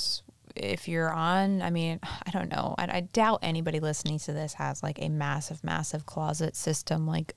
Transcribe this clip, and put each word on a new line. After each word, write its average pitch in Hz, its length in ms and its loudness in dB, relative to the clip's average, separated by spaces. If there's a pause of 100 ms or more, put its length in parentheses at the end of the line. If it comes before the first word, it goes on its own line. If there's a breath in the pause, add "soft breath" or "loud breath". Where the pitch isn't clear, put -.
(540)
if 101 360 -2
you're 165 220 2
on, 180 500 4
I 175 80 0
mean, 165 320 2
<sighs> - 260 -8
I - 20 -6
don't 185 220 0
know. - 260 0
I, 180 200 0
I - 40 2
doubt 220 400 4
anybody 165 380 0
listening 156 400 0
to - 140 -4
this 151 220 -2
has, 135 280 -4
like, 147 180 -4
a 156 60 -2
massive, 151 560 -2
massive 156 420 -2
closet 156 520 -2
system, 160 500 0
like 160 300 0